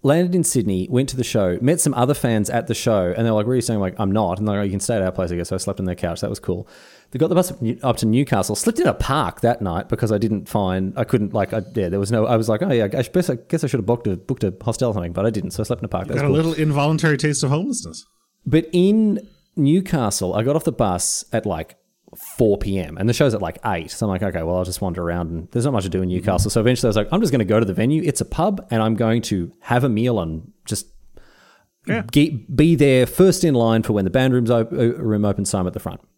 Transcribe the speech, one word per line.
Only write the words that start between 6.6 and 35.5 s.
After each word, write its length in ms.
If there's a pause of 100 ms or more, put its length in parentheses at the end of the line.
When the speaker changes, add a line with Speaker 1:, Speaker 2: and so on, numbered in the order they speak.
Speaker 1:
They 80
got 80
the 80
bus 180 (300)
up 140
to 100
Newcastle, 480
slept 240
in 80
a 60
park 480
that 200
night 260
because 240
I 60
didn't 320
find, 480
I 60
couldn't, 280
like, 220
I, 80 (140)
yeah, 120
there 120
was 120
no, 140
I 120
was 120
like, 140
"Oh, 100
yeah, 120
I 20
guess, 420
I 60
guess 280
I 40
should 100
have 80
booked 220
a, 100
booked 260
a 160
hostel 300
or 60
something," 180
but 120
I 40
didn't, 220
so 100
I 20
slept 200
in 20
a 40
park. 180
Speaker 2:
You 0
Speaker 1:
That 80
was 80
Speaker 2:
got 60
Speaker 1:
cool. 60
Speaker 2:
a 20
little 160
involuntary 640
taste 260
of 80
homelessness. 520 (440)
Speaker 1:
But 260
in 460 (360)
Newcastle, 760
I 100
got 120
off 80
the 80
bus 600
at, 140
like, 300 (640)
four 200
P 220
M, 180
and 100
the 60
show's 220
at, 80
like, 220
eight. 260
So 160
I'm 20
like, 140
"Okay, 180
well, 160
I'll 80
just 160
wander 220
around," 260
and 220
there's 140
not 80
much 100
to 60
do 120
in 80
Newcastle. 400
So 120
eventually 260
I 20
was 60
like, 160
"I'm 100
just 100
gonna 140
go 140
to 60
the 100
venue. 280
It's 180
a 40
pub, 460
and 100
I'm 140
going 280
to 280 (100)
have 220
a 60
meal 300
and 320 (140)
just 220 (1000)
Speaker 2:
Yeah. 240
Speaker 1:
ge-, 340 (100)
be 200
there 300
first 380
in 100
line 300
for 100
when 120
the 60
band 220
room's 160
op-, 240
uh, 220
room 300
opens, 260